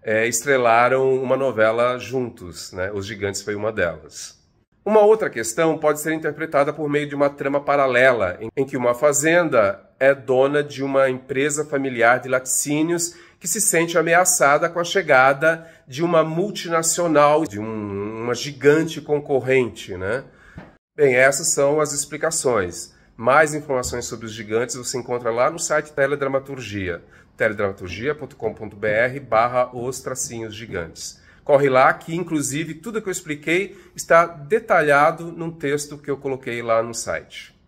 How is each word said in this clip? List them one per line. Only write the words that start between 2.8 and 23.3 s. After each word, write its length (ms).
Os 140
Gigantes 360
foi 120
uma 180
delas. 680
Uma 180
outra 280
questão 480
pode 220
ser 140
interpretada 580
por 180
meio 180
de 80
uma 140
trama 300
paralela, 800
em, 160
em 100
que 120
uma 180
fazenda 920
é 160
dona 480
de 200
uma 260
empresa 560
familiar 540
de 100
laticínios 840
que 80
se 120
sente 380
ameaçada 720
com 100
a 40
chegada 840
de 160
uma 200
multinacional, 1200
de 140
um, 640
uma 100
gigante 680
concorrente, 920
né? 280
Bem, 200
essas 320
são 320
as 140
explicações. 1000
Mais 380